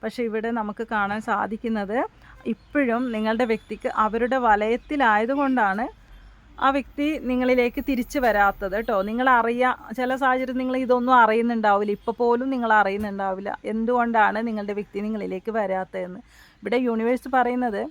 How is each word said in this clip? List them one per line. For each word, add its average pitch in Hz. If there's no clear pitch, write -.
പക്ഷേ 220
ഇവിടെ 220
നമുക്ക് 208
കാണാൻ 208
സാധിക്കുന്നത് 208
ഇപ്പോഴും 247
നിങ്ങളുടെ 220
വ്യക്തിക്ക് 220
അവരുടെ 233
വലയത്തിലായതുകൊണ്ടാണ് 226
ആ -
വ്യക്തി 285
നിങ്ങളിലേക്ക് 254
തിരിച്ചു 262
വരാത്തത് 202
കേട്ടോ. 226
നിങ്ങളറിയാ-, 240
ചില 254
സാഹചര്യം 254
നിങ്ങൾ 254
ഇതൊന്നും 247
അറിയുന്നുണ്ടാവില്ല, 220
ഇപ്പോൾ 233
പോലും 240
നിങ്ങൾ 233
അറിയുന്നുണ്ടാവില്ല 196
എന്തുകൊണ്ടാണ് 226
നിങ്ങളുടെ 208
വ്യക്തി 196
നിങ്ങളിലേക്ക് 196
വരാത്തതെന്ന്. 185
ഇവിടെ 214
യൂണിവേഴ്സ് 233
പറയുന്നത് 247